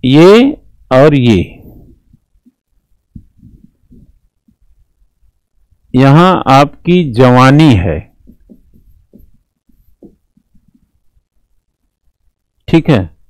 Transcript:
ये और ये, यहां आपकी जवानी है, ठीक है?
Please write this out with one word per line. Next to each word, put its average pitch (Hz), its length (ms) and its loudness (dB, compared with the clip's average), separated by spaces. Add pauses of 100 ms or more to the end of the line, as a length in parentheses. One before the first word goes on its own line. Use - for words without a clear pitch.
ये 190 460 2 (400)
और 143 240 2
ये, 117 480 -2 (4000)
यहां 147 520 0
आपकी 147 640 -2
जवानी 127 640 2
है, 85 440 -6 (4000)
ठीक 165 220 -2
है? 95 300 -4 (100)